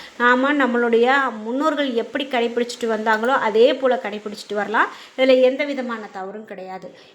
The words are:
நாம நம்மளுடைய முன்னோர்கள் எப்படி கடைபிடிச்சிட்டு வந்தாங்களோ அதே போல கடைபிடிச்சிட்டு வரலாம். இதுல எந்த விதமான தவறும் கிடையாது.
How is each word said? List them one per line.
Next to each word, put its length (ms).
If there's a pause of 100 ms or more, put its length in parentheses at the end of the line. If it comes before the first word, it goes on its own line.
(180)
நாம 360
நம்மளுடைய 580 (320)
முன்னோர்கள் 480
எப்படி 320
கடைபிடிச்சிட்டு 600
வந்தாங்களோ 500 (120)
அதே 280
போல 280
கடைபிடிச்சிட்டு 520
வரலாம். 340 (280)
இதுல 240
எந்த 240
விதமான 480
தவறும் 320
கிடையாது. 500 (200)